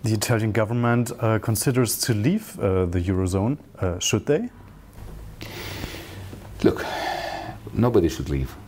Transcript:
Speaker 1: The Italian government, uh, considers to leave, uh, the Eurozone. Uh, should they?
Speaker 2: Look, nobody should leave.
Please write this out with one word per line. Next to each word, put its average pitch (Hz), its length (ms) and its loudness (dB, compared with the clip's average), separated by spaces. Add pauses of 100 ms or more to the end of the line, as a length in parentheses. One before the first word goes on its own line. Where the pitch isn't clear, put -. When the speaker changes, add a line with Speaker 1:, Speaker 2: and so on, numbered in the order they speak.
Speaker 1:
The 110 80 2
Italian 110 400 2
government, 117 680 2
uh, 110 180 4
considers 117 640 2
to 120 120 2
leave, 147 460 0
uh, 95 280 4
the 87 120 0
Eurozone. 95 580 2 (220)
Uh, 90 200 0
should - 260 0
they? 190 240 2 (2000)
Speaker 2:
Look, - 240 2 (880)
nobody 110 360 4
should 71 200 -6
leave. 67 220 -2 (160)